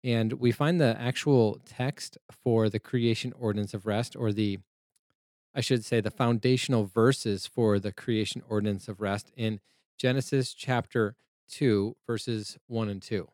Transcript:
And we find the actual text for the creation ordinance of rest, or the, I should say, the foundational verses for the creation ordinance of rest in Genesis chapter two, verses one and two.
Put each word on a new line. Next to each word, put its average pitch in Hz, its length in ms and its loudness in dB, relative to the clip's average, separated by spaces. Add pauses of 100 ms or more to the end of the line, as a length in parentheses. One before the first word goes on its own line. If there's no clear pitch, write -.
And 113 300 0
we 123 220 2
find 165 260 2
the 120 180 4
actual 120 680 2
text - 520 -8 (140)
for 113 380 2
the 104 100 -4
creation 117 580 -2
ordinance 104 360 -2
of 98 120 -8
rest, 107 300 -2
or 113 160 -2
the, 101 280 -2 (920)
I 139 60 -2
should 123 240 0
say, 117 160 0
the 104 100 -2
foundational 120 760 2
verses 113 600 2
for 107 340 2
the 95 120 -6
creation 110 560 -4
ordinance 104 400 -2
of 101 140 -10
rest 101 340 -4
in 110 240 -4 (380)
Genesis 131 560 0
chapter 117 640 -2 (320)
two, 107 480 0 (100)
verses 110 580 -6
one 113 220 -4
and 98 140 -6
two. 92 320 -6